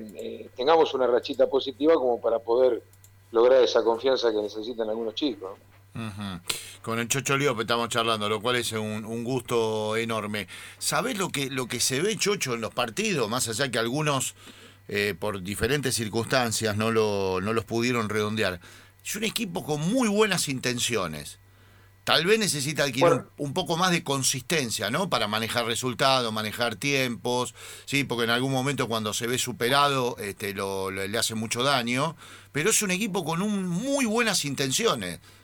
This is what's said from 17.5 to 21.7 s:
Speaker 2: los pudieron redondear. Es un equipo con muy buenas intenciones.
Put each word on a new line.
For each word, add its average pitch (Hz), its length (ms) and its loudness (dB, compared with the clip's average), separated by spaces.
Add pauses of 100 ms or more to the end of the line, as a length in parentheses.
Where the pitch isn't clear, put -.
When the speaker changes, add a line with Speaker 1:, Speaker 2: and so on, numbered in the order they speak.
Speaker 2:
los 113 140 0
pudieron 117 440 0
redondear. 104 500 0 (440)
Es - 120 -6
un 214 80 -4
equipo 185 420 -4
con 147 160 -2
muy 226 260 2
buenas 202 420 2
intenciones. 113 880 -2 (680)